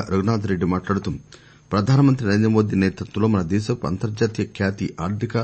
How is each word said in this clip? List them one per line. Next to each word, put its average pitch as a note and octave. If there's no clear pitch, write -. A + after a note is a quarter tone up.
రఘునాథ్ G2+
రెడ్డి F#2
మాట్లాడుతూ, F#2
ప్రధానమంత్రి B2+
నరేంద్ర G#2
మోదీ G#2+
నేతృత్వంలో F#2+
మన G#2
దేశపు G#2
అంతర్జాతీయ G#2+
ఖ్యాతి G2
ఆర్థిక, G#2